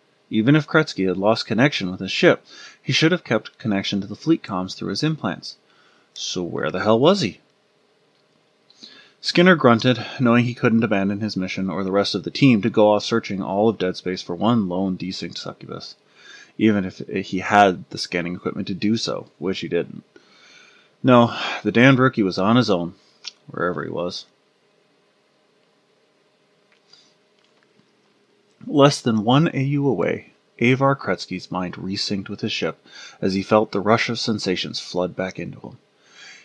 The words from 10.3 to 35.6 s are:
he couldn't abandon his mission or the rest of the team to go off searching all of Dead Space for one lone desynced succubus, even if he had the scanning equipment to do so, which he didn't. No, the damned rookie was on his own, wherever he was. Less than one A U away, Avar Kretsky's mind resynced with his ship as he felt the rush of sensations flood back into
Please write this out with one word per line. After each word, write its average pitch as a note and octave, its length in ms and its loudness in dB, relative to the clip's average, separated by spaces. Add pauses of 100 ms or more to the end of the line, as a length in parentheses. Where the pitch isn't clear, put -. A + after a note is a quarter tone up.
he A#2+ 80 -4
couldn't A#2 320 2
abandon G2+ 340 0
his G#2+ 160 -6
mission F#2+ 340 -4
or F#2 140 -4
the F#2+ 80 -4
rest G2+ 240 0
of F2 80 -6
the - 80 -8
team B2 300 4
to A2+ 80 0
go G#2 240 6
off G#2 100 0
searching G#2+ 380 -4
all G2 260 0
of G2 100 0
Dead F2+ 200 -4
Space F#2 240 -8
for F2 140 -10
one G#2 340 0
lone F#2 280 -2
desynced F2+ 400 -10
succubus, - 580 -14 (600)
even G#2 280 2
if - 140 -10 (100)
he F#2+ 300 -6
had G2+ 500 4
the - 80 -12
scanning F2 380 -6
equipment - 320 -6
to G2+ 60 -6
do G#2 220 -2
so, - 420 -6
which F#2 220 -6
he E2 80 -8
didn't. - 360 -4 (1000)
No, A#2+ 320 6 (280)
the G#2+ 80 -2
damned B2 260 6
rookie B2+ 240 2
was F#2 160 0
on G#2 200 4
his A2 120 2
own, F2 240 -2 (540)
wherever E2 360 -4
he E2 60 -10
was. E2+ 360 -8 (4000)
Less C#3+ 340 4
than A2 220 0
one C3+ 300 4
A C3+ 80 -2
U C#3+ 260 -2
away, E2 460 -2 (280)
Avar C3 340 2
Kretsky's - 540 -8
mind F2+ 260 -6
resynced F#2+ 540 -6
with G2+ 120 -12
his G#2+ 100 -4
ship - 340 -6 (340)
as F#2+ 140 -2
he F#2+ 80 -2
felt A2 300 2
the G2+ 80 -4
rush G#2+ 300 2
of A#2 100 -6
sensations - 600 -4
flood F2 360 -6
back F#2 240 -8
into F2 220 -12